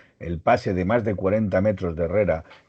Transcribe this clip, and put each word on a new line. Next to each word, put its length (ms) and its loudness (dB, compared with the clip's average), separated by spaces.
el 220 -6
pase 340 2
de 100 0
más 200 0
de 100 -2
cuarenta 460 0
metros 360 0
de 80 -2
Herrera, 400 0